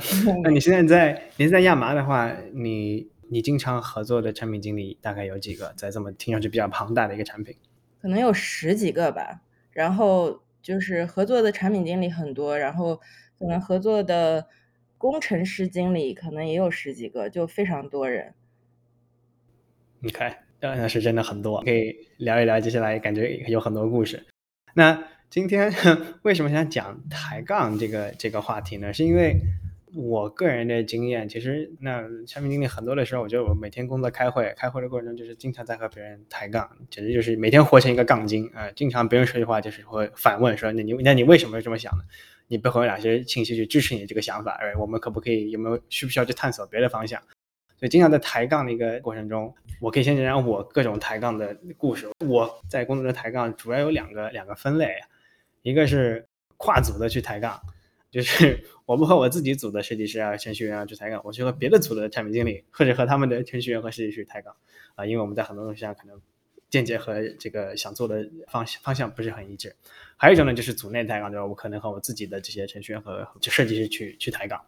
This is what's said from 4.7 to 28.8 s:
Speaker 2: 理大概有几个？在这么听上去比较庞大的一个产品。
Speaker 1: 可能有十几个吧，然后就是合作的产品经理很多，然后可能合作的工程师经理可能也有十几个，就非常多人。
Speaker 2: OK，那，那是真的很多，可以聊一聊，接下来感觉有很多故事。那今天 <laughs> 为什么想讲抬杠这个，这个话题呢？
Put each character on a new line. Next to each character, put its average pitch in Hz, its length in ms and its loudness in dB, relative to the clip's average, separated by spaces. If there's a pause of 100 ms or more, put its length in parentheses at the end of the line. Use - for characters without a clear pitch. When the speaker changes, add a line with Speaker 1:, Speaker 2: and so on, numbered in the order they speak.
Speaker 2:
理 98 240 -10
大 107 100 -6
概 101 140 -8
有 95 120 -8
几 98 180 -10
个？ 92 200 -12
在 101 160 -10
这 110 80 -8
么 101 140 -10
听 - 180 -8
上 110 80 0
去 107 80 -2
比 101 80 -6
较 104 140 0
庞 104 240 -4
大 117 120 2
的 101 100 -4
一 - 20 -8
个 107 80 -6
产 107 180 -12
品。 - 100 -14 (480)
Speaker 1:
可 196 60 -8
能 185 100 0
有 233 140 4
十 185 440 -2
几 202 160 0
个 165 220 0
吧， - 260 -10 (320)
然 165 220 0
后 190 480 4 (200)
就 190 160 -4
是 185 280 -2
合 190 200 -2
作 240 160 4
的 208 120 4
产 190 180 0
品 185 140 0
经 180 160 -2
理 175 80 0
很 160 240 -6
多， 147 260 -2
然 143 160 -2
后 170 240 -2 (400)
可 185 80 -8
能 170 140 -2
合 185 180 0
作 208 240 2
的 165 420 2 (520)
工 277 240 0
程 180 240 0
师 185 240 -4
经 180 260 0
理 139 180 -2
可 165 160 -12
能 156 160 -6
也 160 80 -2
有 180 160 2
十 143 240 -8
几 120 140 -12
个， 113 220 -6
就 170 180 -4
非 202 180 -4
常 160 220 -4
多 135 220 -4
人。 95 240 -6 (1700)
Speaker 2:
OK， 120 280 -6 (260)
那， 135 160 -4
那 117 100 -2
是 113 160 0
真 113 140 2
的 113 80 2
很 104 180 -8
多， 107 220 -2
可 120 100 4
以 113 220 2 (220)
聊 117 240 2
一 - 20 6
聊， 113 160 6
接 113 100 0
下 117 120 0
来 110 180 0
感 107 160 -2
觉 110 220 0 (100)
有 113 100 2
很 113 160 -2
多 107 140 0
故 113 160 2
事。 - 180 -4 (520)
那 160 280 6 (280)
今 190 180 -2
天 202 260 2 (220)
<laughs> - 280 -6
为 208 100 4
什 165 100 2
么 147 80 0
想 151 180 2
讲 104 300 -6 (100)
抬 - 320 -10
杠 120 380 0
这 113 80 0
个， 104 300 -4
这 113 120 -4
个 104 120 -4
话 107 180 -4
题 98 160 -10
呢？ 101 160 -6